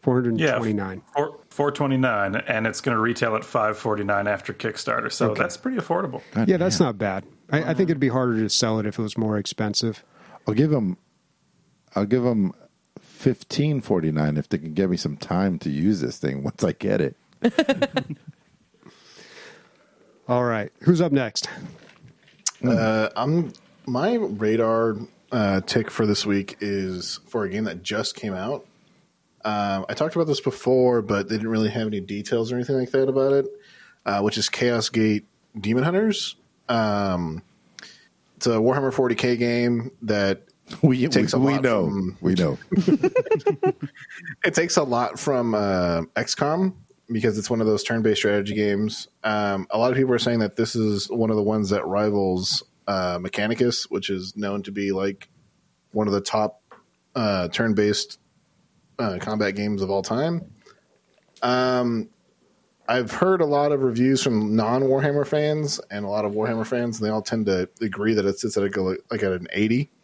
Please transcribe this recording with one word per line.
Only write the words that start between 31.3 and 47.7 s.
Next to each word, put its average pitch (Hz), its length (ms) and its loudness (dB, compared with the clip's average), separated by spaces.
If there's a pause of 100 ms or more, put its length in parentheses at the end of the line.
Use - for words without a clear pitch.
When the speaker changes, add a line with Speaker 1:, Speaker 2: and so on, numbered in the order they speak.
Speaker 4:
didn't 110 140 -2
really 110 200 2
have 110 180 -2
any 104 120 -4
details 104 520 -4
or 123 40 -4
anything 127 220 -2
like 123 140 -2
that 135 180 4
about 135 240 2
it, 139 120 4 (600)
uh, 101 160 0
which 104 160 0
is 104 120 -2
Chaos 120 400 0
Gate 110 360 2 (340)
Demon 113 240 0
Hunters. 202 520 0 (340)
Um, 101 720 0 (960)
it's - 100 -2
a 120 40 4
Warhammer 131 420 2
forty 120 220 2
K 123 200 2
game 120 560 0 (120)
that 101 400 2 (400)
Speaker 3:
We, 127 240 4
Speaker 4:
takes 113 260 2
Speaker 3:
we, 131 60 2
Speaker 4:
a 131 40 4
Speaker 3:
we 139 100 4
Speaker 4:
lot 135 100 0
Speaker 3:
know. 110 240 4
Speaker 4:
from 95 340 -4
Speaker 3:
We 92 140 2
know. 82 220 0 (140)
<laughs> 370 1040 2 (720)
Speaker 4:
It 180 80 2
takes 170 240 2
a 160 60 4
lot 120 360 0
from, 123 360 0
uh, 90 480 2 (120)
X 117 200 -2
COM 180 400 0 (360)
because 107 260 0
it's 101 120 -6
one 117 120 0
of 107 60 2
those 104 160 2